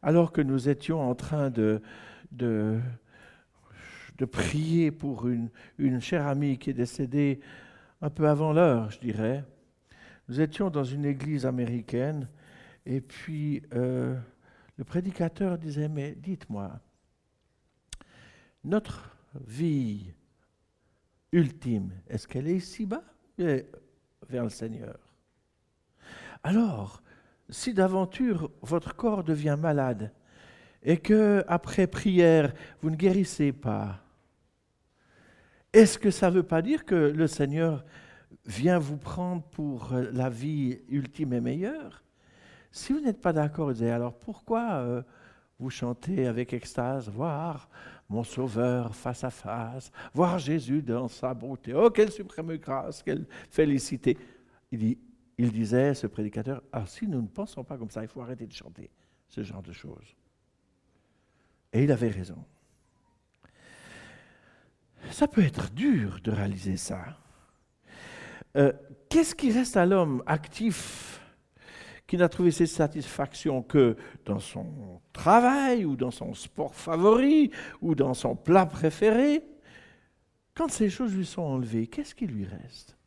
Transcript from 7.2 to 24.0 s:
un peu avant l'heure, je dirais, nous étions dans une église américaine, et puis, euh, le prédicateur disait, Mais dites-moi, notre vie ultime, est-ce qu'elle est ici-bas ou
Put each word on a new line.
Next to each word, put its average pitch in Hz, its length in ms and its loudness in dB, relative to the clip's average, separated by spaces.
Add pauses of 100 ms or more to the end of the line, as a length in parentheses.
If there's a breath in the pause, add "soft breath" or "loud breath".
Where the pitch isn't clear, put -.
un 147 60 -2
peu 151 180 2
avant 151 240 2
l'heure, 135 380 4
je - 80 -14
dirais, 120 460 -2 (840 soft breath)
nous 127 120 -4
étions 160 300 -2
dans 147 140 -2
une 143 200 -6
église 139 420 -2
américaine, 123 840 -4 (580 loud breath)
et 135 140 -4
puis, 151 640 -6 (100)
euh, 127 420 -2 (640 soft breath)
le 139 80 -10
prédicateur 180 720 -4
disait, 151 320 -4
Mais 147 260 -6
dites-moi, 110 680 -10 (1800 soft breath)
notre - 540 -4 (300)
vie 113 680 -2 (1200)
ultime, 123 600 0 (160)
est-ce - 200 -8
qu'elle 135 180 -6
est 175 100 0
ici-bas 208 480 -8 (340)
ou 175 60 -2 (840)